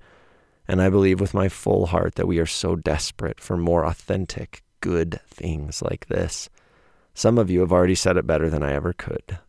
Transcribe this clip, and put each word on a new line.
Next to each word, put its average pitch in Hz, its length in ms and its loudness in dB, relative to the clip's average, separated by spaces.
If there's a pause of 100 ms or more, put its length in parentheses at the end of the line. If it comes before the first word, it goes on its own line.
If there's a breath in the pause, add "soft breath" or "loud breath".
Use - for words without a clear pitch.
(680 soft breath)
And 92 140 2
I 95 80 6
believe 95 320 4
with 98 120 -2
my 98 140 2
full 98 380 0
heart 85 300 -2
that 90 120 -2
we 87 120 0
are 82 60 2
so 87 300 -4
desperate - 640 -4
for - 160 -6
more 85 300 2
authentic, - 760 -6 (180)
good 85 480 -2
things 76 520 -8
like - 260 -6
this. - 420 -4 (680 soft breath)
Some 117 220 2
of 104 120 2
you 90 120 4
have 90 120 2
already 90 220 4
said 90 200 2
it 90 120 0
better 80 220 2
than 76 140 -2
I 71 100 -2
ever 82 200 -2
could, - 560 -10